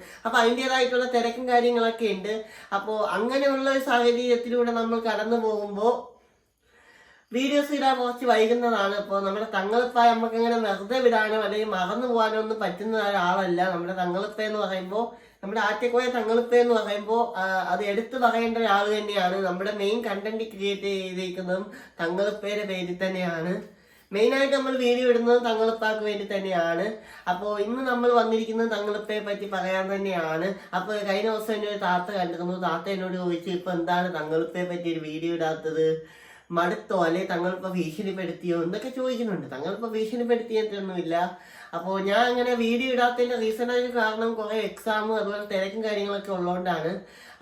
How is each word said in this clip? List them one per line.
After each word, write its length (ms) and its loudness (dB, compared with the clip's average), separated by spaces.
അപ്പൊ 120 2
അതിൻ്റെതായിട്ടുള്ള 760 2
തിരക്കും 360 0
കാര്യങ്ങളൊക്കെ 580 2
ഉണ്ട്. 400 -4
അപ്പോ 220 -2
അങ്ങനെയുള്ള 720 2
ഒരു 100 2
സാഹചര്യത്തിലൂടെ 920 2
നമ്മൾ 280 0
കടന്നു 380 0
പോകുമ്പോ 760 0
വീഡിയോസ് 400 2
ഇടാൻ 260 2
കുറച്ച് 260 -2
വൈകുന്നതാണ്. 720 4
അപ്പോ 240 -2
നമ്മുടെ 260 -2
തങ്ങളിപ്പ 460 2
നമുക്ക് 340 6
അങ്ങനെ 220 2
വെറുതെ 420 0
വിടാനോ 420 4
അല്ലെങ്കിൽ 260 0
മറന്നു 400 -2
പോകാനോ 340 2
ഒന്നും 180 -2
പറ്റുന്ന 380 -2
ഒരാളല്ല. 720 2
നമ്മുടെ 240 -4
തങ്ങളിപ്പ 480 -2
എന്ന് 180 -2
പറയുമ്പോ, 560 -4
നമ്മുടെ 180 -2
ആറ്റക്കോയ 440 0
തങ്ങളിപ്പ 500 2
എന്ന് 180 6
പറയുമ്പോ, 640 0
ആ, 40 -2
അത് 140 0
എടുത്തു 340 -2
പറയേണ്ട 400 2
ഒരാൾ 400 4
തന്നെയാണ്. 440 0
നമ്മുടെ 300 -2
മെയിൻ 340 0
കണ്ടന്റ് 460 -4
ക്രിയേറ്റ് 300 -4
ചെയ്തിരിക്കുന്നതും 880 -4
തങ്ങളിപ്പയുടെ 640 -2
പേരിൽ 420 -4
തന്നെയാണ്. 540 -2
മെയിനായിട്ട് 420 4
നമ്മൾ 240 0
വീഡിയോ 320 4
ഇടുന്നത് 320 6
തങ്ങളിപ്പാക്ക് 600 0
വേണ്ടി 320 -4
തന്നെയാണ്. 580 0
അപ്പോ 300 -2
ഇന്ന് 220 -2
നമ്മൾ 300 2
വന്നിരിക്കുന്നത് 600 2
തങ്ങളിപ്പയെ 480 -4
പറ്റി 340 -6
പറയാൻ 420 -2
തന്നെയാണ്. 800 -4
അപ്പോ 180 -2
കഴിഞ്ഞ 380 0
ദിവസം 220 -2
എന്നെ 140 -4
ഒരു 100 -4
താത്ത 380 0
കണ്ടിരുന്നു. 460 -4
താത്ത 280 -2
എന്നോട് 240 -4
ചോദിച്ചു, 360 -2
"ഇപ്പൊ 220 -4
എന്താണ് 440 0
തങ്ങളിപ്പയെ 480 -2
പറ്റി 300 -4
ഒരു 60 -4
വീഡിയോ 340 -4
ഇടാത്തത്? 720 0
മടുത്തോ? 520 0
അല്ലെ 280 2
തങ്ങളിപ്പ 360 -2
ഭീഷണിപ്പെടുത്തിയോ?" 960 -4
എന്നൊക്കെ 260 -4
ചോദിക്കുന്നുണ്ട്. 680 -4
തങ്ങളിപ്പ 320 -6
ഭീഷണിപ്പെടുത്തിയിട്ടൊന്നുമില്ല. 1500 -2
അപ്പോ 260 -4
ഞാൻ 200 2
അങ്ങനെ 340 2
വീഡിയോ 400 0
ഇടാത്തതിന്റെ 420 2
റീസൺ 360 -2
ആയിട്ട് 240 0
കാരണം 380 0
കുറെ 220 -4
എക്സാം 600 -2
അതുപോലെ 300 -4
തിരക്കും 380 -4
കാര്യങ്ങളൊക്കെ 480 -4
ഉള്ളതുകൊണ്ടാണ്. 680 -2